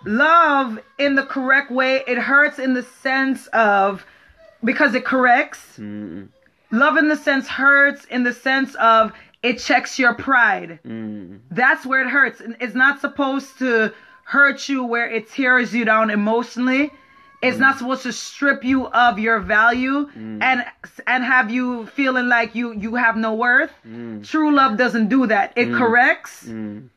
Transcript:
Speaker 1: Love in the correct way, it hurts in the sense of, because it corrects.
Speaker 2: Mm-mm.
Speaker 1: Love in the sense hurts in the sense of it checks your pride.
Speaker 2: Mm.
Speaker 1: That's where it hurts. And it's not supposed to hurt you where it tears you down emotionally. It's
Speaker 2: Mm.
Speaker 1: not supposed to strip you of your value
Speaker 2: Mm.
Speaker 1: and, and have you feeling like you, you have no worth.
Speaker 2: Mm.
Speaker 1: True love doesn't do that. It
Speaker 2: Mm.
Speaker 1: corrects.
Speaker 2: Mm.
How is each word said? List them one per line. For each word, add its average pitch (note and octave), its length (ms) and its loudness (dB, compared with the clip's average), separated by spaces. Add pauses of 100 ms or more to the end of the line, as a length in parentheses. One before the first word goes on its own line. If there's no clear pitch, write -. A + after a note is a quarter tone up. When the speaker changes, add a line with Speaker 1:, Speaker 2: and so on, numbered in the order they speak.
Speaker 1:
Love C#4 720 2 (200)
in C#4 160 0
the C4+ 80 2
correct C4+ 480 0
way, C4 360 0
it A#3+ 100 -2
hurts C#4 420 2
in C4 140 0
the A#3+ 100 -2
sense C4+ 640 -4
of, G3+ 580 2 (580)
because B3+ 320 0
it B3+ 100 -4
corrects. B3+ 720 0
Speaker 2:
Mm-mm. G#2 480 -12 (440)
Speaker 1:
Love C#4 260 2
in D4+ 120 2
the D4+ 60 2
sense C#4 320 -2
hurts C#4 580 2
in B3 180 -4
the A#3+ 100 -2
sense C4+ 420 -2
of A3 360 4 (320)
it A#3+ 160 -2
checks - 380 -2
your A#3+ 160 2
pride. G#3 720 0
Speaker 2:
Mm. G#2+ 540 -12 (120)
Speaker 1:
That's C4+ 340 0
where C4 160 0
it B3 80 -4
hurts. C4 320 0
And A3+ 180 -12
it's A#3 160 -6
not C#4 260 2
supposed C4+ 580 -4
to A3+ 340 0 (320)
hurt C#4 440 2
you C4 140 -2
where A#3 260 -2
it A3 220 -6
tears B3+ 420 0
you A#3 120 0
down A3 240 2
emotionally. A#3+ 840 -2 (500)
It's B3+ 160 0
Speaker 2:
Mm. - 40 -2
Speaker 1:
not C4+ 160 2
supposed B3+ 260 -6
to B3 80 -6
strip - 520 -4
you C4 240 0
of A#3+ 320 2
your A3+ 200 0
value A#3+ 680 0 (100)
Speaker 2:
Mm. A3 240 -10
Speaker 1:
and, B3 240 0 (400)
and B3 180 -2
have B3 280 2
you B3 360 -4
feeling B3+ 400 -2
like A#3 280 0
you, A#3 180 -6
you G#3+ 220 -8
have A3+ 200 0
no A3 180 -2
worth. B3 380 0 (160)
Speaker 2:
Mm. A3+ 400 -12
Speaker 1:
True D#4 260 0
love C4+ 240 4
doesn't A3+ 320 0
do B3+ 180 2
that. G3+ 280 0
It A#3+ 140 0
Speaker 2:
Mm. A#3+ 80 -2
Speaker 1:
corrects. B3 680 0
Speaker 2:
Mm. A2 500 -12